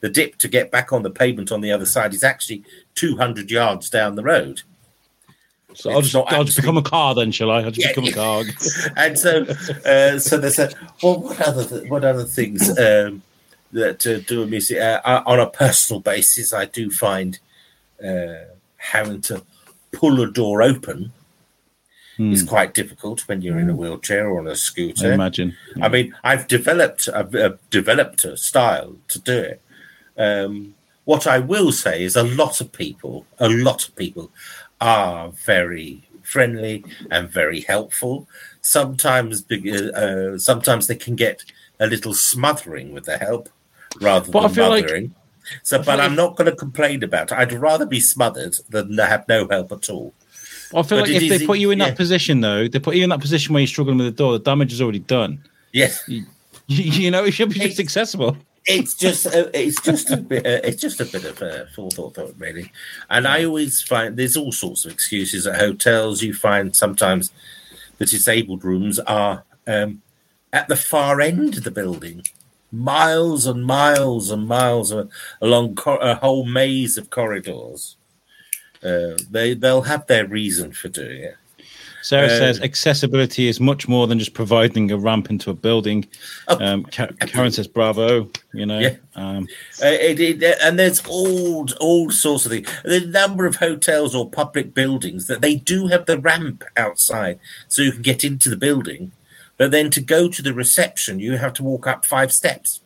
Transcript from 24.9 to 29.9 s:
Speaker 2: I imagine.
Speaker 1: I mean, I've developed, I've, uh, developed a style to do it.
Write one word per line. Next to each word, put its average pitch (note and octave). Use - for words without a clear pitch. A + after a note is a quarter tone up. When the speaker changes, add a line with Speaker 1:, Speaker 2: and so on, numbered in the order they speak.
Speaker 2:
I B2+
imagine. F2+
Speaker 1:
I G#2+
mean, B2
I've C3
developed, -
I've, G2+
uh, G2+
developed A2
a -
style A2+
to -
do B2
it. -